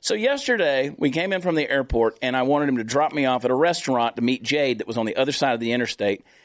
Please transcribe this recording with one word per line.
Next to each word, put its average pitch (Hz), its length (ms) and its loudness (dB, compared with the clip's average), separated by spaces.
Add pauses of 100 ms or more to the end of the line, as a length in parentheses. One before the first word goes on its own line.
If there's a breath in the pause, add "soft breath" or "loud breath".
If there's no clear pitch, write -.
So - 120 -2
yesterday, 214 840 0
we 147 120 0
came 170 240 -2
in 185 80 -2
from 175 140 0
the 147 140 0
airport, 123 520 0
and 127 140 0
I 127 80 2
wanted 143 260 2
him 127 80 0
to 117 60 -2
drop 143 300 0
me 147 120 0
off 127 200 0
at 123 60 2
a 127 40 4
restaurant 135 600 0
to 117 60 -4
meet 123 220 0
Jade 131 360 0
that - 80 -6
was 113 100 -4
on 113 80 0
the 107 100 -4
other 135 160 0
side 135 220 0
of 117 60 -2
the 117 120 -2
interstate. 110 520 -2 (220 soft breath)